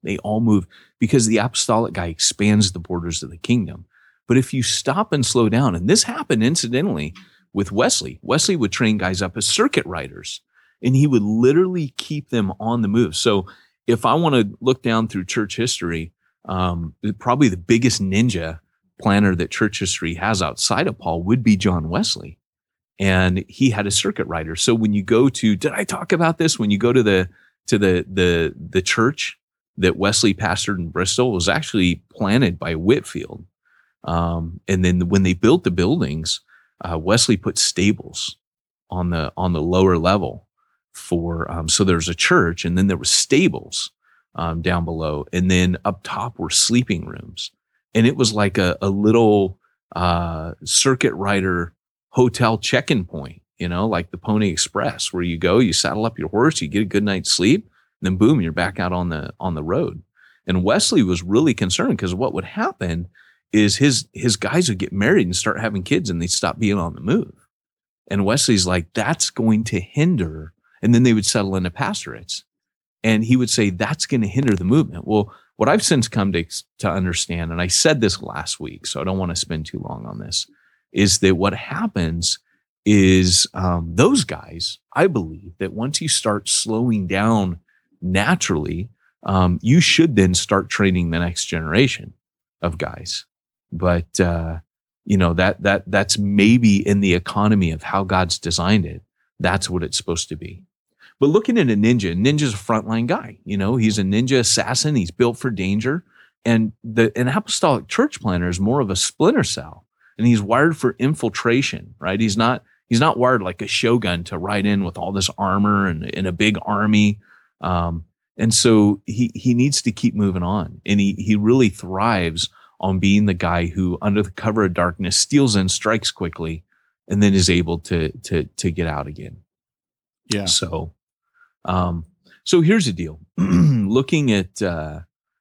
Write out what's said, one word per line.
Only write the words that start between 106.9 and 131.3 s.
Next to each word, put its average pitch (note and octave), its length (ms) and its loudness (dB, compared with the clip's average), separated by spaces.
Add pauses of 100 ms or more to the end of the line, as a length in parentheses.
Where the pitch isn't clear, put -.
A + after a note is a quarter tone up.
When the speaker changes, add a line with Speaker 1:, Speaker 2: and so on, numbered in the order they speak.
Speaker 1:
an B2 100 0
apostolic D3 640 -2
church - 320 -2
planner F2+ 260 0
is F2 120 -4
more A2+ 200 0
of A2+ 100 0
a F#2 60 -2
splinter F#3 480 0
cell, - 420 -10 (320)
and A2 80 0
he's A#2 160 4
wired C3+ 360 2
for B2+ 200 0
infiltration, B2+ 1000 -2
right? F#2+ 200 -4
He's G#2+ 180 0
not, A#2 260 0 (240)
he's A#2 140 2
not D#3 180 2
wired B2+ 220 2
like F#2 200 -6
a G#2 60 -10
shogun A2 580 0
to F#2 120 -8
ride G2 280 -4
in G2+ 200 0
with E2+ 120 -8
all F2 140 -8
this G2 260 -2
armor G2+ 500 2
and, D#2+ 280 -4
and F#2+ 100 -4
a F2+ 60 -2
big G#2 300 2
army. G#2+ 580 2 (400)
Um, E2+ 460 -2 (320)
and A2+ 160 2
so G#2 520 6
he, A2+ 300 -2
he B2 180 0
needs C3 280 2
to A#2 100 -2
keep - 240 0
moving F#2+ 280 0
on, F2+ 420 -4
and G2+ 160 2
he, G2 160 0
he G#2+ 180 0
really A2+ 340 4
thrives F#2 800 -2 (300)
on F#2+ 200 0
being G2+ 260 4
the G2 80 2
guy E2+ 320 -2
who, F2 380 -2
under G2+ 180 0
the F2+ 80 -2
cover A2 340 -2
of F#2 100 0
darkness, F2+ 440 -2
steals C#3 380 2
in, F#2 120 2
strikes A2 440 -2
quickly, E2 520 -8 (440)
and G2+ 160 2
then G2+ 100 6
is F#2 160 4
able E2+ 300 2
to, E2 400 -2
to, E2 240 -2
to - 260 -6
get E2 160 -4
out D2 220 -6
again. C#2+ 300 -14 (920)
Speaker 2:
Yeah. G2+ 140 -2
Speaker 1:
So, E2 480 -4 (720)